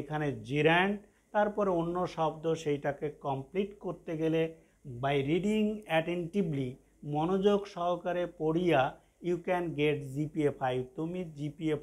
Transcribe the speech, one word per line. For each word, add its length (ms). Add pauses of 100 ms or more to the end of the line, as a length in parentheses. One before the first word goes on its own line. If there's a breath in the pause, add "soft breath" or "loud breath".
এখানে 260 (220)
gerund, 460 (380 soft breath)
তারপরে 360
অন্য 460
শব্দ, 300 (180)
সেইটাকে 440 (180)
কমপ্লিট 440 (100)
করতে 320 (100)
গেলে 200 (600 loud breath)
by 140 (140)
reading 380 (320)
attentively, 720 (340 soft breath)
মনোযোগ 560 (160)
সহকারে 480 (160)
পড়িয়া, 420 (460 soft breath)
you 100 (100)
can 160 (160)
get 180 (160)
জিপিএ 460
ফাইভ, 200 (160)
তুমি 240 (180)
জিপিএ 460